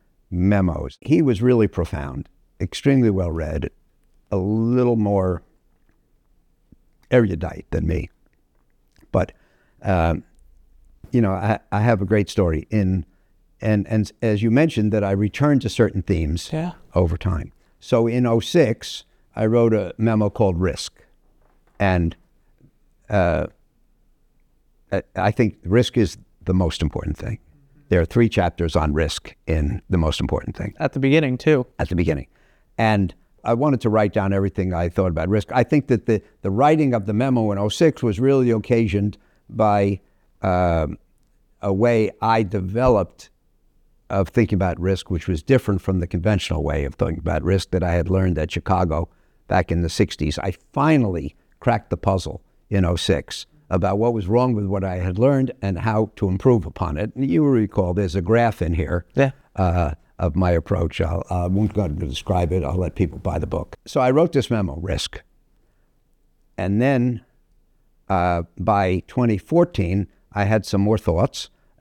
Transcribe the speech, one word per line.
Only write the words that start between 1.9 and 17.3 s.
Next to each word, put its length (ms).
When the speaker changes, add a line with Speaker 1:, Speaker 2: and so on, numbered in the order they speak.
Speaker 1:
extremely 500
well 220
read, 380
a 60
little 600
more 440
erudite 640
than 160
me. 220
But, 180
um, 400
you 100
know, 100
I, 280
I 80
have 220
a 40
great 240
story 400
in, 360
and, 260
and 240
as 220
you 80
mentioned, 400
that 120
I 80
returned 500
to 80
certain 320
themes 500
Speaker 2:
Yeah. 220
Speaker 1:
over 240
time. 360